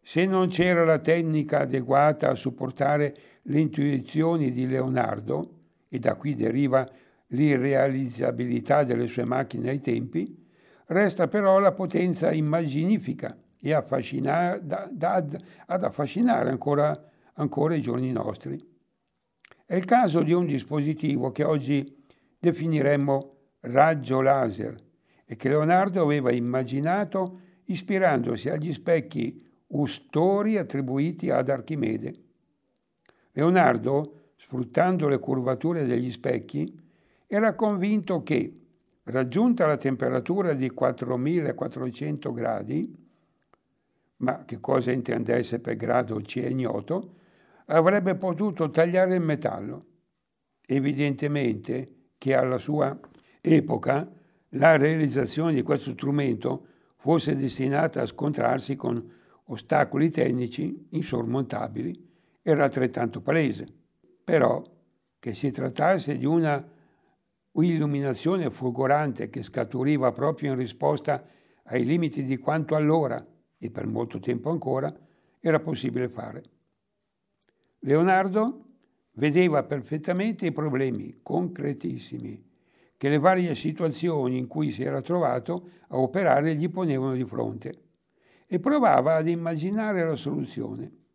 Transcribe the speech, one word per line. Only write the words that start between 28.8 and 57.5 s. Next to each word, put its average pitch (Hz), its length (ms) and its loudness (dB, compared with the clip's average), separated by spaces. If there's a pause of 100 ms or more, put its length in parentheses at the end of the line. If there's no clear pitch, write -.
ustori 190 880 0
attribuiti 143 720 -2
ad 131 180 2
Archimede. 127 640 -4 (1160)
Leonardo, 139 1040 2
sfruttando 156 720 0
le 139 100 2
curvature 131 680 -2
degli 123 260 -2
specchi, 135 680 -6 (460)
era 208 300 0
convinto 202 680 0
che, - 380 -2 (460)
raggiunta 160 600 2
la 151 120 2
temperatura 135 760 0
di 131 160 0
quattromilaquattrocento 127 1600 -4
gradi, 117 640 -4 (1200)
ma - 280 -4
che 117 140 -12
cosa 127 320 0
intendesse 117 680 -2
per 113 160 -6
grado 110 460 -2
ci 113 200 -8
è 127 80 -4
ignoto, 127 640 -4 (520)
avrebbe 180 480 4
potuto 175 540 -2
tagliare 180 460 2
il 180 60 2
metallo. 131 640 -4 (840)
Evidentemente 135 1500 -2
che 135 160 2
alla 127 240 2
sua 147 380 -2 (440)
epoca 143 680 2 (420)
la 156 280 6
realizzazione 147 760 2
di 127 100 2
questo 139 280 -2
strumento 135 760 -2 (280)
fosse 151 400 0
destinata 135 640 -2